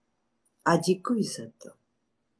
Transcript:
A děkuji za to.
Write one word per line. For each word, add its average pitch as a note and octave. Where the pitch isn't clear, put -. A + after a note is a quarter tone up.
A E3+
děkuji F#3
za -
to. -